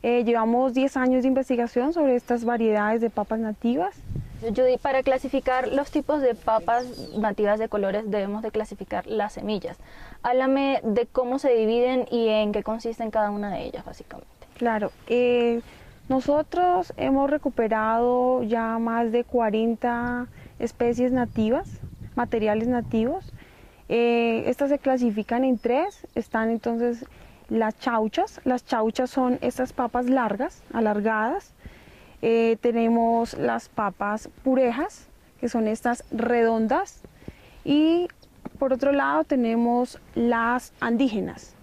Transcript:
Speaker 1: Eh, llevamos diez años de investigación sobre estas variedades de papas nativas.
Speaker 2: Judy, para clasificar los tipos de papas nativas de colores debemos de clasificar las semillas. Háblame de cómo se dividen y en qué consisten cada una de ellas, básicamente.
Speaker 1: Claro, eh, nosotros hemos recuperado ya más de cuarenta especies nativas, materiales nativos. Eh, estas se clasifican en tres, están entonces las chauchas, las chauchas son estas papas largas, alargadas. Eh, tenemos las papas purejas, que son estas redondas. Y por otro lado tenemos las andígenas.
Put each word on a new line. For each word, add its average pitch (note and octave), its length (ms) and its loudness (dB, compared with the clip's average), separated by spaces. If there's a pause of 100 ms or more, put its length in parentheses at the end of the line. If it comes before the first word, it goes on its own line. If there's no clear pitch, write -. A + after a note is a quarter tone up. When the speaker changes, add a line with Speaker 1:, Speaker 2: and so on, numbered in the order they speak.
Speaker 1:
Eh, A#3+ 220 2
llevamos A#3 500 2
diez C4 240 0
años B3+ 240 2
de B3+ 60 2
investigación B3+ 680 0
sobre C#4+ 220 2
estas A#3+ 280 -2
variedades A3 580 2
de A3+ 100 0
papas A3 280 -4
nativas. A#3 560 -2 (460)
Speaker 2:
Judy, B3+ 360 2
para C4+ 240 0
clasificar C4 680 0
los C#4 200 -2
tipos D4 320 0
de B3 140 2
papas A3+ 500 0 (320)
nativas G#3 400 0
de A3 100 -2
colores G3+ 440 -2
debemos G#3 320 -4
de - 80 -6
clasificar G#3 560 -6
las G#3 260 -2
semillas. G3+ 440 -6 (440)
Háblame C4+ 640 2
de A3+ 240 0
cómo B3+ 320 -2
se B3+ 160 4
dividen A#3+ 560 2
y A#3 160 2
en G#3+ 240 2
qué G#3 100 -2
consisten A3+ 480 -6
cada G#3 220 0
una G#3 200 -6
de - 140 -6
ellas, - 180 -12
básicamente. - 460 -18 (260)
Speaker 1:
Claro, A3 360 -2 (160)
eh, A#3+ 540 2 (480)
nosotros D#4+ 880 0
hemos C#4 340 2
recuperado B3 1120 2
ya A3+ 340 -2
más A3+ 340 0
de A#3+ 120 0
cuarenta A#3+ 1040 0 (320)
especies A#3+ 520 0
nativas, A#3+ 680 0 (360)
materiales A3 520 0
nativos. B3 580 -2 (640)
Eh, A#3 560 2
estas C4+ 240 -2
se C#4+ 80 2
clasifican A#3+ 680 0
en B3+ 140 2
tres, C#4+ 560 -2
están A3+ 380 -2
entonces A#3 540 -2 (440)
las A3 300 0
chauchas, A#3 640 -2
las B3+ 220 0
chauchas A3+ 440 0
son B3 320 0
estas B3+ 320 -4
papas B3 340 -2
largas, B3 560 0 (100)
alargadas. A3 800 0 (680)
Eh, A3+ 400 4
tenemos A#3 760 2
las A#3 340 -2
papas G#3 600 -4 (140)
purejas, C4 640 0 (320)
que A#3+ 100 -4
son A3 180 0
estas A#3+ 440 -2
redondas. A3+ 880 0 (640)
Y D#4+ 440 4 (500)
por C4+ 160 0
otro C#4 180 2
lado C#4 320 2
tenemos A#3+ 760 0 (160)
las A#3 640 0
andígenas. A#3 840 -2